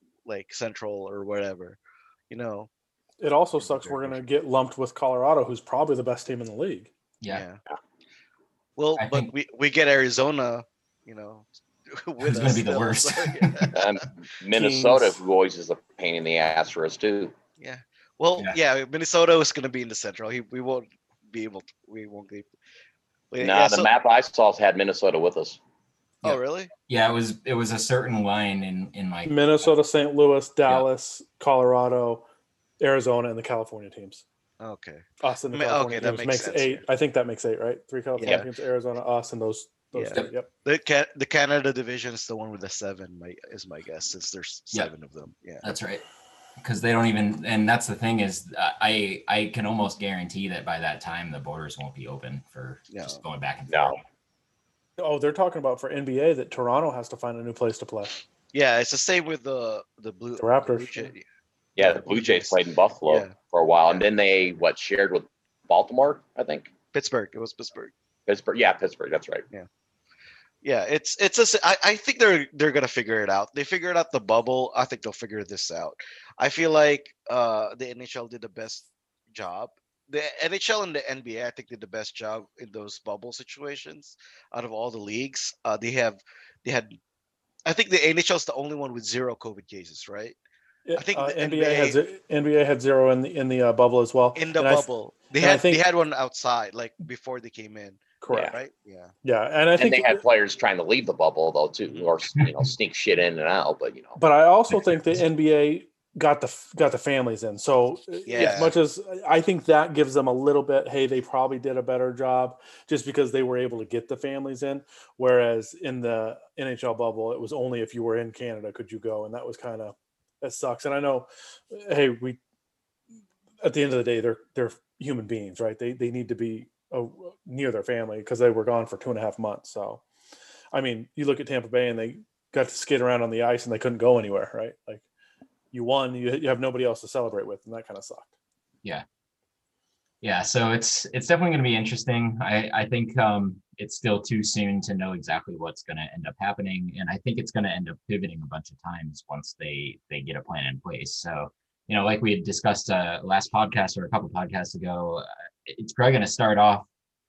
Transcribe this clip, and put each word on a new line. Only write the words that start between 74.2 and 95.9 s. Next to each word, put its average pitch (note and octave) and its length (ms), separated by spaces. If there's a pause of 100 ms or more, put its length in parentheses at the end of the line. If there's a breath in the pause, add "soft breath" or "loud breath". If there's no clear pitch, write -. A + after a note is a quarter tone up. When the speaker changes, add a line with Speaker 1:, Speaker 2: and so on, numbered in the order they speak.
Speaker 1:
I B2 80
think B2+ 180
they'll G#2+ 120
figure G#2 320
this F#2 260
out. E2 220 (440 loud breath)
I C#3+ 120
feel D#3+ 220
like, D3 420 (160)
uh, A2 460
the B2+ 120
N B2 140
H B2+ 160
L A#2+ 100
did A2+ 140
the A2+ 80
best A2+ 400 (420)
job. G#2 380 (400)
The D3 120 (220)
N E3 100
H G3 160
L G#3+ 140
and E3+ 100
the C#3 160
N C3 120
B A2+ 160
A, A#2+ 100
I A#2+ 40
think, - 180
did A#2 100
the G#2+ 80
best G#2+ 260
job G#2+ 320 (120)
in A#2 160
those G#2 260
bubble G#2+ 320
situations C#3+ 840 (360 soft breath)
out A#2+ 120
of A2 80
all A#2 180
the A2+ 60
leagues. A2 560 (100)
Uh, G#2+ 140
they A#2 140
have, A#2 280 (460 soft breath)
they B2 60
had, A#2+ 180 (760)
I D#3+ 60
think G3+ 180
the E3+ 160
N D#3+ 140
H - 100
L F#3 60
is D#3 80
the - 100
only D3 220
one C#3 160
with A#2 140
zero A#2+ 320
covid G2+ 300
cases, F2 420
right? G#2 260 (500)
Speaker 2:
Yeah, E3 140
Speaker 1:
I - 40
think F#3+ 160
Speaker 2:
uh, C#3 80
Speaker 1:
the C#3+ 120
Speaker 2:
N D3 120
B D#3 100
A D3+ 120
had C#3+ 140
Speaker 1:
N C#3 60
B C#3+ 60
A - 60
Speaker 2:
ze-, - 140 (100)
N D3 140
B D3+ 120
A D3 100
had C#3 160
zero C3 300
in B2+ 100
the, D#3 120
in C3+ 140
the, B2+ 140
uh, A#2 100
bubble B2 300
as A#2 120
well. B2 220
Speaker 1:
In D#3+ 160
the D#3+ 80
Speaker 2:
And C3+ 80
I C3+ 60
th-, D3 120
Speaker 1:
bubble. A#2 280 (180)
They C#3 80
Speaker 2:
and E3+ 60
I F#3+ 60
Speaker 1:
had, F#3+ 100
they F3+ 120
Speaker 2:
think E3 120
Speaker 1:
had F3 100